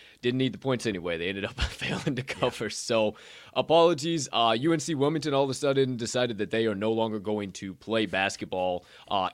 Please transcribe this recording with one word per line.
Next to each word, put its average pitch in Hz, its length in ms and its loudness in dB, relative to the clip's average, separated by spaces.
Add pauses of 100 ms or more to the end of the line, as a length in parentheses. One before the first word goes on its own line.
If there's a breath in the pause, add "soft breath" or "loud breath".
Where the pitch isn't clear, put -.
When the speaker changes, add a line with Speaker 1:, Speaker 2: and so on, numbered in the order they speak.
(220 loud breath)
Speaker 1:
didn't 123 160 0
need 131 160 0
the - 40 -12
points 127 280 -2
anyway. 87 320 -2
They 85 100 -2
ended 98 160 -4
up - 160 -6
<laughs> - 0 -
failing 143 560 -4
to 127 60 -6
cover. - 440 -4
Speaker 2:
Yeah. 101 60 -4
Speaker 1:
So, 110 440 0 (380 loud breath)
apologies. 165 800 4
Uh, 117 260 4
U 151 140 2
N 160 80 2
C 165 140 -4
Wilmington 143 400 0
all 139 100 4
of 139 60 0
a 127 40 -2
sudden 135 420 2
decided 120 420 0
that 101 120 -2
they 113 160 2
are 107 80 0
no 107 180 0
longer 110 260 0
going 104 340 -4
to 95 220 -10
play 110 320 0
basketball, 92 800 -2 (240 loud breath)
uh, 95 260 2